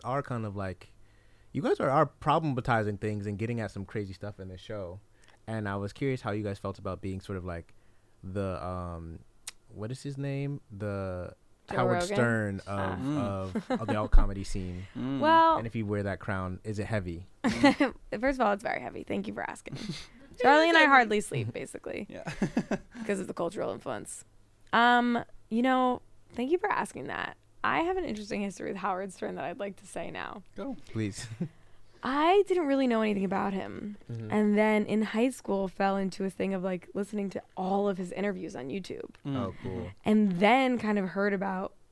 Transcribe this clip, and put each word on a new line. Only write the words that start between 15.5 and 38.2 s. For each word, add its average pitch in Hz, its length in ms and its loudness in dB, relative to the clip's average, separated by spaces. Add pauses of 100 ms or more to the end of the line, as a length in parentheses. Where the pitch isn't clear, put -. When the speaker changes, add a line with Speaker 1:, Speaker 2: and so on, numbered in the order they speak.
Speaker 1:
And 117 100 -2
if 107 80 -8
you 110 100 -2
wear 104 180 0
that 98 160 -2
crown, 92 440 -4
is 107 160 -6
it 101 60 -2
heavy? 90 400 -4 (180)
Speaker 2:
<laughs> 240 760 2
first 262 200 0
of - 20 4
all, 202 120 4
it's 202 100 -4
very - 180 -2
heavy. - 220 -10
Thank 196 240 -4
you 208 60 -8
for - 160 -6
asking. - 320 -12
<laughs> 214 60 -10 (540)
Charlie 302 280 8
and 330 80 8
I 320 40 10
Speaker 3:
Exactly. 277 140 8
Speaker 2:
hardly 214 260 6
sleep, 113 320 -4
basically. - 560 -8
Speaker 3:
Yeah. - 200 -12
<laughs> - 480 -2 (220)
Speaker 2:
Because 208 200 -2
of 180 80 -6
the 202 60 -6
cultural 170 380 -4
influence. - 540 -8 (480)
Um, 240 500 4 (260)
you 233 120 0
know, 254 400 2 (320)
thank 254 180 -4
you 359 60 2
for 392 140 0
asking - 360 -4
that. - 300 -6 (260)
I 277 180 2
have 370 160 0
an 359 80 -2
interesting 208 360 -6
history 196 300 -6
with 196 60 -6
Howard 190 360 -4
Stern 190 220 -6
that 135 100 -6
I'd 170 140 -8
like 202 180 -8
to - 100 -20
say - 240 -8
now. 165 300 -10 (140)
Speaker 3:
Go. 247 200 -6 (160)
Speaker 1:
Please. 110 360 -4 (120)
<laughs> - 640 -12
Speaker 2:
I 320 440 4
didn't 359 200 2
really 269 200 4
know 226 140 4
anything 202 240 2
about 196 280 0
him. 202 440 -6 (140)
Speaker 1:
Mm-hmm. 113 200 -6
Speaker 2:
And 208 260 4
then 214 280 4
in 214 160 0
high 220 280 2
school 196 380 -4
fell 196 300 0
into 196 260 -2
a 190 60 0
thing 190 240 -2
of, 185 100 -4
like, 185 300 -4
listening 202 380 -4
to - 100 -8 (160)
all 196 320 2
of 185 80 -2
his 180 140 -6
interviews 185 440 -4